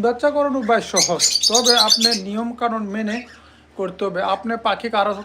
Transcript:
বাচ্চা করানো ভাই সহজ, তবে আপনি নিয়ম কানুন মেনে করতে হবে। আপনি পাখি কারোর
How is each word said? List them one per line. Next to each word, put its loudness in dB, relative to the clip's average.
বাচ্চা 2
করানো 0
ভাই 4
সহজ, 0
তবে 4
আপনি 2
নিয়ম -4
কানুন -2
মেনে -4
করতে -6
হবে। -2
আপনি -4
পাখি -2
কারোর 0